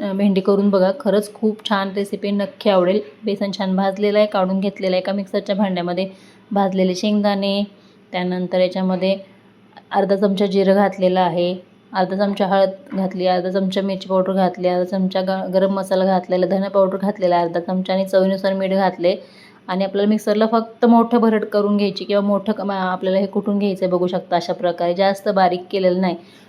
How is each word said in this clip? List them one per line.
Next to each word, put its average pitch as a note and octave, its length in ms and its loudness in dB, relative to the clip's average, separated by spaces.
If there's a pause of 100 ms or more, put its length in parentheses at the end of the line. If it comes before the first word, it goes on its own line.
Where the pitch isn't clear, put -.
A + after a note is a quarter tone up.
अ, G3 100 -4
भेंडी G3 280 2
करून G3+ 300 2
बघा, F#3+ 300 4
खरंच G3+ 340 0
खूप G#3+ 340 -4
छान G3 280 0
रेसिपी, G3+ 340 -4
नक्की G3+ 400 -2
आवडेल. F#3+ 300 4 (240)
बेसन G3+ 340 -4
छान F#3+ 180 -2
भाजलेलं G3 420 0
आहे, G#3+ 80 4
काढून F#3+ 340 0
घेतलेलं F#3+ 360 -2
आहे. F#3 60 0
एका G3 100 -4
मिक्सरच्या G3+ 440 -4
भांड्यामध्ये F#3 520 -2 (440)
भाजलेले F#3+ 420 2
शेंगदाणे, G3+ 680 0 (500)
त्यानंतर F3+ 480 -2
याच्यामध्ये F#3 560 0 (720)
अर्धा G3 260 2
चमचा G3 300 0
जिरं F#3+ 280 2
घातलेलं F#3+ 460 2
आहे, F3 360 0 (360)
अर्धा F#3+ 240 -2
चमचा G3+ 300 0
हळद F#3+ 220 4 (240)
घातली, F#3 340 -2
अर्धा F3+ 240 0
चमचा F#3+ 300 -2
मिरची F#3+ 280 -4
पावडर F#3 240 0
घातली, F3+ 360 0
अर्धा F3+ 300 0
चमचा F#3 220 0
ग-, F#3 300 -4
गरम F#3+ 220 2
मसाला F#3+ 320 0
घातलेला, F#3 420 0
धना G3 220 -2
पावडर G3 280 2
घातलेला F#3 440 0
अर्धा E3+ 200 -2
चमचा F#3 320 -4
आणि F#3+ 140 0
चवीनुसार F#3+ 460 2
मीठ F#3+ 180 -2
घातले. F#3 460 0 (520)
आणि F#3 160 -2
आपल्याला G3+ 240 0
मिक्सरला G#3+ 380 0
फक्त A3+ 400 -2
मोठं A#3 320 6
भरड G#3+ 260 2
करून G3+ 320 0
घ्यायची G3 280 -2
किंवा G3+ 180 0
मोठं G3+ 300 0
क-, G3 80 -8
मा-, G3 160 -4
आपल्याला F#3 420 -2
हे G3 80 0
कुटून G3+ 320 -2
घ्यायचं G3 260 -2
आहे, F3+ 80 0
बघू F3+ 140 2
शकता F3+ 300 -2
अशा F3 160 -2
प्रकारे, F3 420 -2
जास्त G3 340 0
बारीक F3+ 420 2
केलेलं F#3 300 2
नाही. F3 160 0 (320)